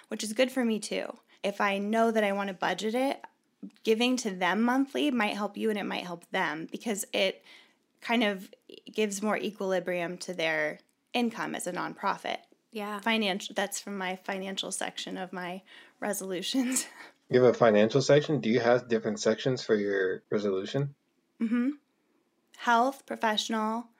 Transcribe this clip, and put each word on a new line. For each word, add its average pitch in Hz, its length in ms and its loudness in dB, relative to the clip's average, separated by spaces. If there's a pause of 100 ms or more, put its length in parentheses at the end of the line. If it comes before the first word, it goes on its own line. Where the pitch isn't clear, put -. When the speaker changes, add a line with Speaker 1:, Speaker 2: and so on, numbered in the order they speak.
Speaker 1:
which 220 140 -6
is 214 100 -6
good 254 180 2
for 262 120 0
me 226 160 2
too. - 380 -6 (260)
If 202 160 -2
I 196 180 2
know 220 320 2
that 220 140 4
I 202 80 4
want 196 160 -2
to 196 60 -4
budget 185 420 -2
it, 269 240 0 (640)
giving 240 340 4
to 226 140 -4
them 185 300 2
monthly 269 500 2
might 214 240 0
help 202 220 -4
you 214 120 0
and 214 80 0
it 190 60 -4
might 196 220 -6
help 175 260 -10
them 160 400 -2
because 202 320 -6 (100)
it 196 300 0 (580)
kind 233 220 0
of 202 260 -2 (420)
gives 202 300 -2
more 208 160 0
equilibrium 180 840 -4
to 185 140 -10
their 160 460 -2 (340)
income 220 400 -2
as - 140 -8
a 180 60 -4
nonprofit. 175 640 -4 (340)
Speaker 2:
Yeah. 208 300 -8
Speaker 1:
Financial, 214 520 0
that's 196 280 -2
from 202 160 -8
my 185 180 -4
financial 190 560 -8
section 185 460 -8
of 185 160 -8
my 180 280 -8 (380)
resolutions. 202 920 -2
<laughs> - 40 -20 (340)
Speaker 3:
You 127 140 6
have 117 120 8
a - 20 -6
financial 110 440 6
section? 147 400 4
Do 110 80 0
you 120 100 4
have 120 280 2
different 110 320 -2
sections 123 440 0
for 113 120 2
your 98 540 0
resolution? 104 640 -2 (480)
Speaker 1:
Mm-hmm. 240 300 0 (840)
Health, 247 480 2
professional, 220 800 -2 (120)